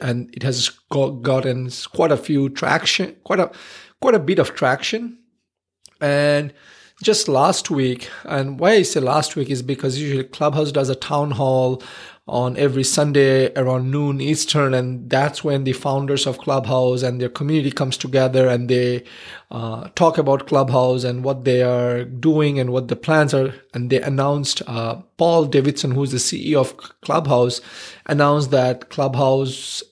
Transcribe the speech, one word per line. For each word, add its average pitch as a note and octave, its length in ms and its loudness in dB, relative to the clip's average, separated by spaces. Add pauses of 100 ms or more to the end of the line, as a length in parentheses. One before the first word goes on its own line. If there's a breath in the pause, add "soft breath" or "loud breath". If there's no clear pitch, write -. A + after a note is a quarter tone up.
and B2 340 -4
it B2+ 80 -8
has B2+ 260 -2 (220)
go-, E3 200 0
gotten C3 560 -2
s-, - 200 -12
quite E3 240 2
a C3+ 60 4
few C#3 320 0
traction, C#3+ 720 -2
quite F#3+ 160 0
a, F3 120 0 (480 loud breath)
quite C4 140 4
a G#3+ 60 4
bit D#3+ 180 0
of D3 160 2
traction. F3+ 640 -2 (800)
And C#3+ 540 0 (480 soft breath)
just - 260 2
last D3+ 440 2
week, B2+ 380 -2 (140)
and C#3 360 -4
why F3 120 4
I A3 120 6
say - 160 -2
last C#3+ 360 0
week C3+ 140 -2
is B2+ 140 -4
because C3+ 360 -4
usually C#3 240 -2
Clubhouse D3 480 -2
does C3+ 180 0
a C3 60 -2
town D3 360 -2
hall C3 500 0 (460 loud breath)
on B2 300 -2
every C3+ 260 0
Sunday C3+ 680 4
around B2+ 360 0
noon C#3+ 300 0
Eastern, C#3 540 0
and B2+ 360 -2
that's C#3 360 0
when C#3 180 0
the C3 80 0
founders C#3 560 -2
of B2+ 120 -4
Clubhouse B2+ 600 0
and B2 200 -2
their B2 80 -2
community C#3+ 420 0
comes C3 240 -4
together, B2+ 540 2
and A#2+ 180 0
they, B2 340 0 (480 loud breath)
uh, A2+ 460 -10
talk E3 220 4
about C#3 280 2
Clubhouse B2+ 600 2
and B2 180 -4
what C3 220 -4
they B2+ 160 4
are B2 420 0
doing C#3+ 560 2
and B2+ 120 -2
what B2 180 -2
the - 80 -2
plans D3+ 360 2
are. C3+ 200 0 (200)
And B2 160 -4
they C3 120 2
announced, C#3 640 -2
uh, A#2 280 -6 (200)
Paul E3+ 300 4
Davidson, C#3+ 460 0
who's C3 200 0
the B2+ 80 -2
C - 320 -4
E D3+ 60 4
O C3+ 40 6
of - 140 -4
Clubhouse, C3+ 840 0 (460 loud breath)
announced D3 440 2
that B2+ 380 0
Clubhouse C3+ 920 -2 (100)